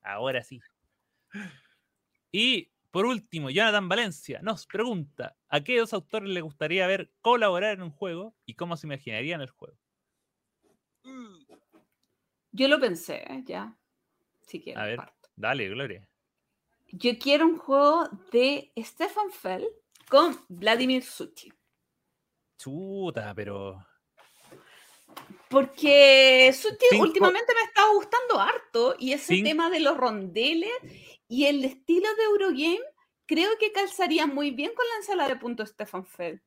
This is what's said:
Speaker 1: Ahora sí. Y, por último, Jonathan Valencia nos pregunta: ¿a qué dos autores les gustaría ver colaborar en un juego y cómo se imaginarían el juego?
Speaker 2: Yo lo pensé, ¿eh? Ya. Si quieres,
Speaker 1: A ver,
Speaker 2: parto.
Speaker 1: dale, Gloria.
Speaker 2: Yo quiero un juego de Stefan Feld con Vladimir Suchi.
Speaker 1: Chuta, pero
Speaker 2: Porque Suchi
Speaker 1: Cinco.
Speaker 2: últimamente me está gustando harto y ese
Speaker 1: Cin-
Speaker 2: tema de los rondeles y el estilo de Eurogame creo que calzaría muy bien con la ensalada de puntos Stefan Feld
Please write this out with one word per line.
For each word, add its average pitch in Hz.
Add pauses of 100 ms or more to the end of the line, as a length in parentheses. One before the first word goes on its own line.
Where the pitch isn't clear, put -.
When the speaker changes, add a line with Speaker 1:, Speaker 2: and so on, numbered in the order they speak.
Speaker 1:
Ahora 117
sí. 127 (1700)
Y, 226 (200)
por 196
último, 180
Jonathan 202
Valencia 185
nos 202
pregunta: 190 (120)
¿a 147
qué 247
dos 226
autores 202
les 180
gustaría 160
ver 185 (120)
colaborar 214
en 185
un 170
juego 185 (100)
y -
cómo 170
se 151
imaginarían 139
el 131
juego? - (2750)
Speaker 2:
Yo 262
lo 294
pensé, 180
¿eh? -
Ya. 208 (680)
Si 110
quieres, -
Speaker 1:
A 107
ver, 113
Speaker 2:
parto. -
Speaker 1:
dale, 110
Gloria. 113 (840)
Speaker 2:
Yo 240
quiero 285
un 320
juego 285 (220)
de 254
Stefan 349
Feld 185 (420)
con 294 (100)
Vladimir 240
Suchi. - (1040)
Speaker 1:
Chuta, 165
pero 98 (1600)
Speaker 2:
Porque 269
Suchi 427
Speaker 1:
Cinco. 208
Speaker 2:
últimamente 381
me 453
está 427 (120)
gustando 480
harto 320
y 262
ese 277
Speaker 1:
Cin- 196
Speaker 2:
tema 320
de 339
los 302
rondeles 247 (560)
y 262
el 285
estilo 339
de 440
Eurogame 381 (460)
creo 339
que 427
calzaría 370
muy 285
bien 285
con 480
la 453
ensalada 381
de 254
puntos 233
Stefan 190
Feld 170